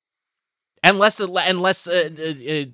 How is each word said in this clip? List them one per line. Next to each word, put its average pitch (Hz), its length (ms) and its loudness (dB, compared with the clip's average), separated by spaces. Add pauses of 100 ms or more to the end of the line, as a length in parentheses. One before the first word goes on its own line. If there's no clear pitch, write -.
(800)
And 190 160 6
less, 208 220 4
and 180 420 -2
less, 185 260 0
uh, 170 300 0
uh, 151 340 -8
uh, 147 220 -2